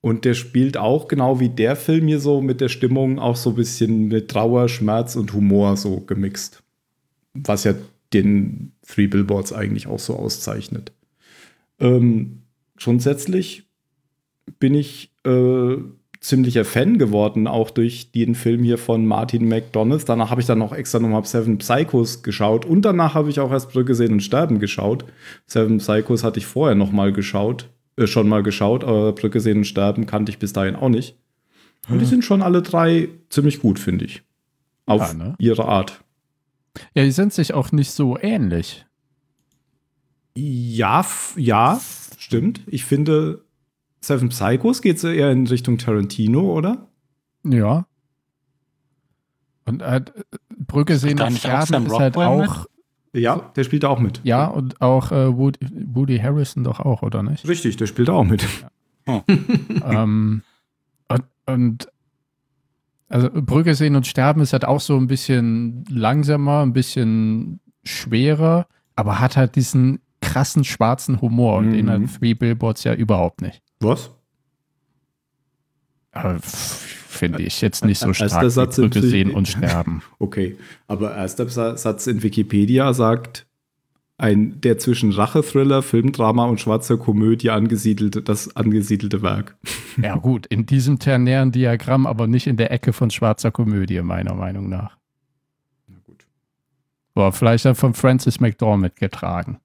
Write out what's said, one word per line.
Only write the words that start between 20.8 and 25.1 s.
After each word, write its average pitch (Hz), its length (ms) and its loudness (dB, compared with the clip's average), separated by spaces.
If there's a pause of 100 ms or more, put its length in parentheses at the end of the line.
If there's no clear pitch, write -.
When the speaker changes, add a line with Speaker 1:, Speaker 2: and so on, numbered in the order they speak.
Speaker 1:
nochmal 110 260 0
Seven 113 340 0
Psychos 123 640 0
geschaut 110 420 0
und 180 180 2
danach 170 320 2
hab 151 120 2
ich 143 120 -2
auch 135 120 0
erst 127 200 -4
Brücke 127 240 0
sehen 117 180 2
und 104 100 2
sterben 127 360 0
geschaut. 104 460 -4 (400)